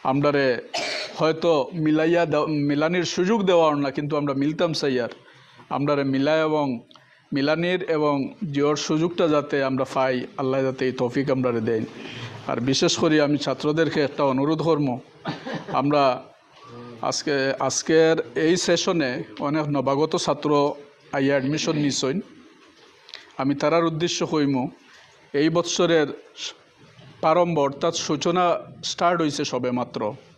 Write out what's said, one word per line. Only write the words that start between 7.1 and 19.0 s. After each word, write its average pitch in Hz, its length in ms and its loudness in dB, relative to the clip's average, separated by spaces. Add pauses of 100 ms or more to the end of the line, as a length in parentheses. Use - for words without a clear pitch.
মিলানির 160 500 0
এবং 147 480 0 (200)
জিওর 143 240 2
সুযোগটা 165 520 0
যাতে 147 360 2
আমরা 131 300 0
পাই, 131 320 0 (120)
আল্লাহ 135 240 0
যাতে 131 240 -2
এই 127 60 0
তৌফিক 131 380 -2
আমরারে 127 320 0
দেন। 117 240 0 (600)
আর 123 120 -2
বিশেষ 135 380 0
করে 156 240 4
আমি 143 160 2
ছাত্রদেরকে 151 640 0
একটা 139 220 0
অনুরোধ 139 380 0
করব, 147 380 0 (760)
আমরা 139 500 2 (800)
আজকে, 135 580 -2
আজকের 160 560 4 (200)
এই 160 220 4
সেশনে 165 680 0 (160)